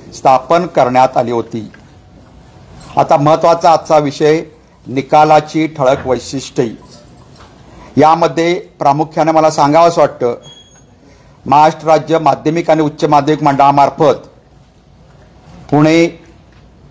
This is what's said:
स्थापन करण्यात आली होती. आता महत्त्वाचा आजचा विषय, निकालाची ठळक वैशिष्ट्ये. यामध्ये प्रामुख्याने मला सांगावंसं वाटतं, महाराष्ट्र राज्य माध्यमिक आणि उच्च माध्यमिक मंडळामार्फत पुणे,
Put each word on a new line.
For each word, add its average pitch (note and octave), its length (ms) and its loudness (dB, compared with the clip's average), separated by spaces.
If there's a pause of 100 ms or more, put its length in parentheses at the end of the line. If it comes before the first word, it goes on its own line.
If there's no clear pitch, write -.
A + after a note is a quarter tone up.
(160)
स्थापन E3+ 500 0
करण्यात C3 500 0
आली B2 140 -2
होती. A2+ 420 -8 (1200)
आता C#3 200 0
महत्त्वाचा E3 560 2
आजचा D#3 260 0
विषय, D3+ 440 0 (440)
निकालाची D3+ 800 0
ठळक C#3 400 -4
वैशिष्ट्ये. B2+ 640 -6 (1300)
यामध्ये E3 580 0
प्रामुख्याने D#3 800 -2
मला D#3 180 2
सांगावंसं D#3+ 500 2
वाटतं, B2+ 340 -2 (1120)
महाराष्ट्र D#3 420 2
राज्य D#3 300 0
माध्यमिक D#3+ 520 -2
आणि D#3 120 0
उच्च D3+ 220 -6
माध्यमिक D3+ 380 0
मंडळामार्फत C#3 720 2 (1600)
पुणे, D#3+ 500 2 (720)